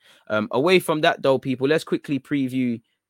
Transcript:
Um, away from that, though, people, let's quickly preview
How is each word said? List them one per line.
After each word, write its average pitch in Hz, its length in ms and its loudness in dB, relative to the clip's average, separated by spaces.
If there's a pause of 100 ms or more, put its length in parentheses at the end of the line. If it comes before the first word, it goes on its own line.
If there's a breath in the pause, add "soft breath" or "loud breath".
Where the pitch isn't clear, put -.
(280 soft breath)
Um, 107 220 -2
away 175 280 4
from 156 240 0
that, 160 200 2
though, 135 160 2
people, 127 300 -4
let's 156 160 0
quickly 151 340 -4
preview 127 600 -2 (300)